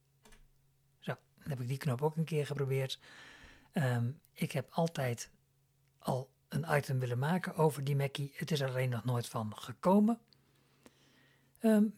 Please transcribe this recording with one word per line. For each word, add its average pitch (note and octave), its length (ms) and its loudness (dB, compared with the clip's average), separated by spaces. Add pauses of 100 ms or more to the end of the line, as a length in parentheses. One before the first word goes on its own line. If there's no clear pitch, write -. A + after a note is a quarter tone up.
(1000)
Zo, - 160 -8 (240)
dan - 120 -10
heb B2+ 100 -6
ik A#2+ 80 -6
die C3+ 80 -4
knop C3+ 260 -2
ook D3+ 140 0
een D#3+ 80 0
keer D3 220 -2
geprobeerd. C3+ 540 -4 (720)
Ehm, B2 380 0 (220)
ik - 200 -4
heb - 180 -4
altijd C#3 600 -2 (680)
al - 320 -4 (180)
een D3+ 280 0
item C3+ 220 0
willen B2 200 -2
maken F3 360 0
over D3 300 2
die C#3+ 120 0
Mackie. C#3 380 -2
Het - 160 -6
is C#3+ 100 0
er C3+ 80 0
alleen B2+ 220 0
nog A2+ 140 -4
nooit A#2+ 220 0
van A2 300 -6
gekomen. G#3 640 4 (1400)
Ehm, G#3+ 240 6 (160)